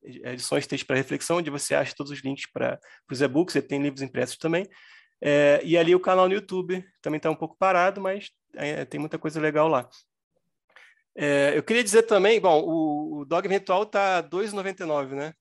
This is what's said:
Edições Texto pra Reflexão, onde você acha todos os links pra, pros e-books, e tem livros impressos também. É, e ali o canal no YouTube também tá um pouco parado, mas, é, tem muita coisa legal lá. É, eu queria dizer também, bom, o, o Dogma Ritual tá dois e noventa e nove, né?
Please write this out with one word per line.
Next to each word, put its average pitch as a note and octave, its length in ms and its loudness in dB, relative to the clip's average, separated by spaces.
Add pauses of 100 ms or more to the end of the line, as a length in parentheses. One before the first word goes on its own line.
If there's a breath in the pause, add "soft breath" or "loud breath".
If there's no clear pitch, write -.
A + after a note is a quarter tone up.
Edições B2+ 640 -6
Texto - 200 -6
pra C3+ 100 0
Reflexão, C#3+ 420 -2
onde D#3+ 120 -4
você C#3+ 240 -4
acha C#3+ 200 -2
todos C#3+ 160 -12
os C3+ 120 -12
links C3+ 280 -8
pra, B2+ 280 -4 (280 soft breath)
pros B2+ 140 -8
e-books, D3 340 2
e C#3 80 2
tem C#3+ 200 -6
livros C3+ 200 -6
impressos B2+ 360 -6
também. E3+ 280 -2 (560 soft breath)
É, D3 400 4
e E3 160 2
ali E3+ 160 6
o F#3 60 4
canal F#3 260 4
no F#3 80 2
YouTube F#3 500 -6 (160)
também D3+ 200 -6
tá D#3+ 100 0
um D#3 60 -2
pouco - 200 -8
parado, F#3+ 440 2
mas, G3 300 -6 (240)
é, D3 300 -6
tem D3 140 -10
muita D#3 200 -8
coisa D#3 220 -6
legal D3+ 280 2
lá. C3+ 200 0 (1300 soft breath)
É, C#3+ 420 2
eu D3+ 60 2
queria A#3 200 2
dizer A3 220 4
também, G#3 360 4
bom, E3 220 4
o, D#3 580 -4
o C#3+ 40 -10
Dogma F3+ 280 -2
Ritual G3 320 0
tá G3 360 0
dois F3+ 320 -6
e - 20 -10
noventa F#3+ 300 -6
e - 20 -6
nove, C#3+ 300 -4
né? D3+ 240 -8